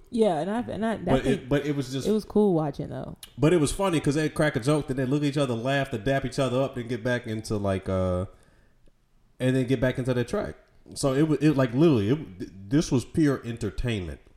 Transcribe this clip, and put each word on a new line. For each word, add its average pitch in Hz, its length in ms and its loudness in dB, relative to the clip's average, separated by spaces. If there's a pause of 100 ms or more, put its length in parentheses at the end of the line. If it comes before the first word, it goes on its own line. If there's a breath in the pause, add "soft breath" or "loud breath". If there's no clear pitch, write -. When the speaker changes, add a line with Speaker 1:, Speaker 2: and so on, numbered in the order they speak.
Speaker 1:
Yeah, 208 300 2
and 175 100 -4
I, 220 120 -4
and 202 240 -6
I, 226 80 -2
I - 40 -6
Speaker 2:
But 185 260 0
Speaker 1:
think 202 200 0
Speaker 2:
it, 123 60 -14
but 139 160 0
it 147 100 -2
was 131 160 -4
just 135 160 -4
Speaker 1:
it 202 40 2
was 214 140 0
cool 208 300 2
watching, 151 340 -4
though. - 280 -10 (200)
Speaker 2:
But 147 160 6
it 180 40 6
was 147 140 2
funny 185 280 0
'cause 139 160 0
they'd 151 180 -2
crack 151 220 0
a 151 40 -2
joke, 143 280 0
then 131 100 -4
they'd 135 100 -2
look 147 140 0
at 147 60 0
each 139 100 -2
other, 135 160 0
laugh, 131 380 -2
to 120 80 -4
dap 135 260 0
each 123 140 -4
other 127 220 2
up, 131 140 -4
then 117 120 -8
get 117 160 -6
back 120 240 -2
into, 110 300 -4
like, 98 300 -2
uh, 92 380 0 (1120 soft breath)
and 127 160 2
then 131 120 2
get 123 120 2
back 127 200 0
into 127 140 -2
their 123 100 0
track. - 320 -4 (400)
So 135 180 0
it 151 140 4
was, 151 120 2
it, 151 160 4
like, 131 200 2
literally, 131 340 6
it, 104 300 -2
th-, - 120 -10 (160)
this 143 240 2
was 123 140 2
pure 143 400 2
entertainment. 110 720 -4 (180)